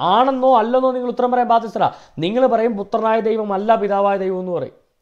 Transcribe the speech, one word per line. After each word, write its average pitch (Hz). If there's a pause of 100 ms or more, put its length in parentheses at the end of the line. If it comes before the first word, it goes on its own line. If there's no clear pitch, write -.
ആണെന്നോ 254
അല്ലെന്നോ 254
നിങ്ങൾ 247
ഉത്തരം 247
പറയാൻ 247
ബാധ്യസ്ഥരാ. 220 (260)
നിങ്ങൾ 220
പറയും 226
പുത്രനായ 220
ദൈവം 214
അല്ല 208
പിതാവായ 202
ദൈവം 190
എന്ന് 185
പറയും. 147 (300)